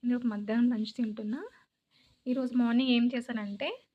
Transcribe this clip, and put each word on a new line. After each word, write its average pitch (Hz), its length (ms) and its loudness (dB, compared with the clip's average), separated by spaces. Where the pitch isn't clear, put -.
నేను 247 140 2
మధ్యాహ్నం 220 380 2
లంచ్ 220 260 -2
తింటున్నా. 220 540 -4
ఈరోజు 254 280 -2
మార్నింగ్ 247 360 4
ఏం 240 240 4
చేశానంటే 240 800 -6